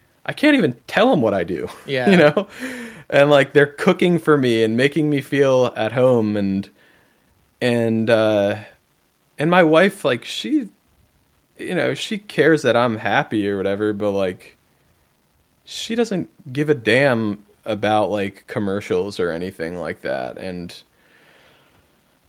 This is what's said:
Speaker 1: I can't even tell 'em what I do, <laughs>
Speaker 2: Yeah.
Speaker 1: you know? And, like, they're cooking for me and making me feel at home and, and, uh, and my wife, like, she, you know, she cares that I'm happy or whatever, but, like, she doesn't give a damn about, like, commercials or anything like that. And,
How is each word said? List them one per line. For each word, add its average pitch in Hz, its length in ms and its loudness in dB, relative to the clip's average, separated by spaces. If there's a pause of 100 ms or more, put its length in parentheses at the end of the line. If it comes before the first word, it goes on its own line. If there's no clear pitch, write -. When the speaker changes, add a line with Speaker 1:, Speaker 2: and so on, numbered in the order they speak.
(260)
Speaker 1:
I 147 80 -6
can't 294 220 2
even 151 180 0 (120)
tell 233 260 2
'em 165 100 2
what 107 100 0
I 92 120 -2
do, 87 240 -6 (100)
<laughs> - 80 -20
Speaker 2:
Yeah. 135 240 0
Speaker 1:
you 190 60 6
know? 165 320 4 (600)
And, 143 220 4
like, 139 240 4
they're 143 120 6
cooking 180 520 0
for 156 180 2
me 120 260 2
and 110 140 0
making 143 340 0
me 143 120 0
feel 131 540 2
at 110 160 -4
home 120 440 2
and, 98 320 -4 (920)
and, 117 500 0
uh, 107 460 2 (840)
and 151 120 -2
my 180 120 4
wife, 165 420 2
like, 127 220 -2
she, 240 420 -6 (920)
you - 160 -8
know, 135 200 -2
she 202 240 -8
cares 156 440 2
that 117 140 2
I'm 117 220 0
happy 107 500 -2
or 101 80 -2
whatever, 101 380 -2
but, 104 160 -4
like, 95 460 -6 (1080)
she - 300 -10
doesn't 226 340 -4 (240)
give 147 160 -2
a 151 60 2
damn 113 680 0 (200)
about, 107 460 0
like, 101 380 -6
commercials 101 680 -4
or 87 120 -2
anything 87 480 -8
like 85 240 -10
that. 65 360 -8
And, 90 360 -12 (1500)